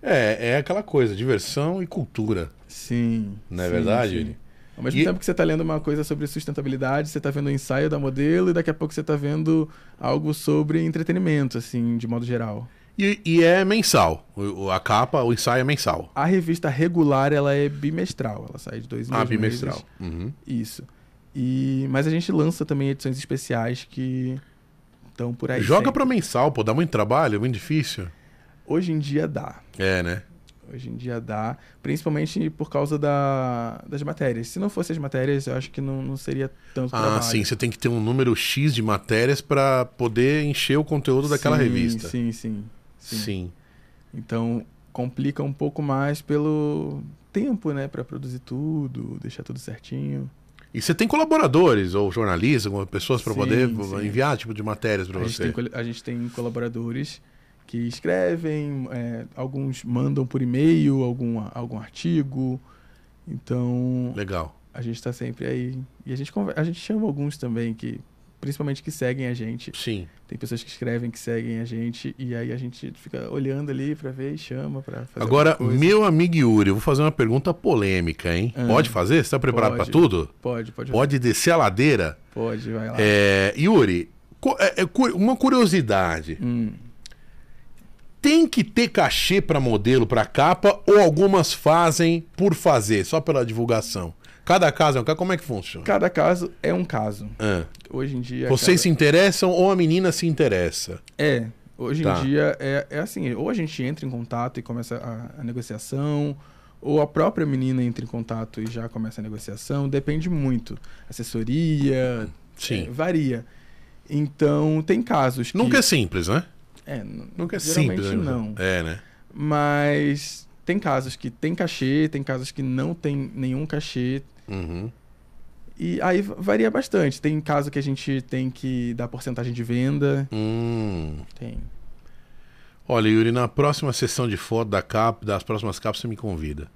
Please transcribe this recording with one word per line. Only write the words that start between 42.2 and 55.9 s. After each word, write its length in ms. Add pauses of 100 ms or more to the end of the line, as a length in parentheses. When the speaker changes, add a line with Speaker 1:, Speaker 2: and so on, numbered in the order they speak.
Speaker 2:
sim, 300 (360)
sim. 180
Speaker 1:
Sim. 340 (640)
Speaker 2:
Então, 520 (260)
complica 500
um 120
pouco 280
mais 400
pelo 800 (300)
tempo, 400
né, 160
pra 160
produzir 360
tudo, 840
deixar 220
tudo 160
certinho. 720 (440)
Speaker 1:
E 80
você 120
tem 140
colaboradores 880
ou 160
jornalistas, 540
algumas 240
pessoas 320
pra 100
Speaker 2:
Sim, 80
Speaker 1:
poder 300
Speaker 2:
sim. 360
Speaker 1:
enviar 300
tipo 180
de 80
matérias 460
pra 140
Speaker 2:
A 20
gente 100
Speaker 1:
você? 100
Speaker 2:
tem 100
cole-, 200
a 80
gente 220